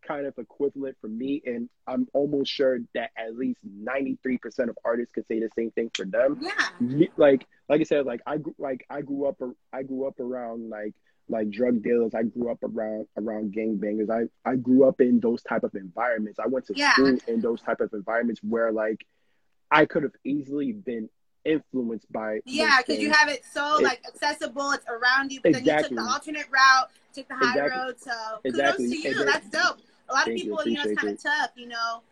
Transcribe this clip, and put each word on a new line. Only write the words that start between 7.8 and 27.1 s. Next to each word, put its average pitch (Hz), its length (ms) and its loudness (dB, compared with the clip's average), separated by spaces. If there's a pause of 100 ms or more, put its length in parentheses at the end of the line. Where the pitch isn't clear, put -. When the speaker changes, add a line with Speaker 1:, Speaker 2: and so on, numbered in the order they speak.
Speaker 1:
I - 20 2
said, 147 220 2
like, 120 200 -6
I 147 120 -4
gr-, 151 200 -6
like, 131 320 -6
I 143 120 -8
grew 139 260 -4
up - 140 -4
ar-, 127 140 -8 (160)
I 131 120 -8
grew 135 240 -4
up 110 120 -10
around, 120 500 -8
like, 107 260 -8 (340)
like, 110 200 -2
drug 120 340 0
dealers. 120 300 2
I 113 100 0
grew 120 260 -4
up 110 140 -6
around, 110 520 -6
around 107 380 -6
gangbangers. 107 560 -2
I, 113 400 -2
I 131 60 0
grew 127 300 6
up 131 140 4
in 123 200 6
those 117 240 0
type 113 200 -2
of 110 120 -6
environments. 107 640 -4
I 110 80 -2
went 127 180 -2
to - 100 -8
Speaker 2:
Yeah. 277 180 2
Speaker 1:
school 135 240 6 (100)
in 117 120 0
those 117 220 -2
type - 180 -4
of 110 140 -2
environments 113 500 -2
where, 113 280 0
like, 110 340 -2 (640)
I 151 160 8
could 156 180 -2
have 127 120 -4 (100)
easily 139 480 -2
been 110 360 -8 (360)
influenced 127 680 -2
by 110 220 -4
those 107 120 -4
Speaker 2:
Yeah, 285 360 4
'cause 269 160 -2
you 302 100 -2
Speaker 1:
things. 302 80 4
Speaker 2:
have 294 140 6
it 277 160 -8
so, 294 340 0
Speaker 1:
It - 40 4
Speaker 2:
like, 254 220 0
accessible, 277 680 -4
it's 269 160 -4
around 254 440 0
you, - 100 -12
but - 120 6
then 254 100 0
you 302 80 4
took 302 80 4
Speaker 1:
Exactly. 277 180 -2
Speaker 2:
the - 60 -4
alternate 285 480 -4
route, 262 380 6 (240)